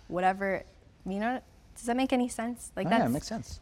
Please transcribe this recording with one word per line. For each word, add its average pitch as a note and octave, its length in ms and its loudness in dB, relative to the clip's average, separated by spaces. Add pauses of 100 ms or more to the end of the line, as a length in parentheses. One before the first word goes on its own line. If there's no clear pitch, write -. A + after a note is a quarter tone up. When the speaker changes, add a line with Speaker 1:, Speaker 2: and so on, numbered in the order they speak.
Speaker 1:
whatever, F#3+ 560 2 (420)
you F#3+ 140 -2
know, B3 200 0 (360)
does - 100 -16
that A#3+ 120 0
make C4 160 2
any B3 140 2
sense? A#3 480 -6
Like, F#3+ 120 -2
Speaker 2:
Oh, - 40 2
yeah, A3+ 60 6
it - 40 6
Speaker 1:
that's, A#3 120 2
Speaker 2:
makes D4 140 -2
sense. - 340 -8